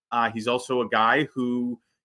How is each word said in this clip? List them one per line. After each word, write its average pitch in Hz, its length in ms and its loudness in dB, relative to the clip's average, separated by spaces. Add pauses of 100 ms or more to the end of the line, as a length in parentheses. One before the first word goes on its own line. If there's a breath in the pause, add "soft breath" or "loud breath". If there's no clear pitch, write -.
(120)
Uh, 117 180 2
he's 110 180 -6
also 123 340 0
a 110 80 -2
guy 117 340 4 (100)
who, 123 460 -2 (240)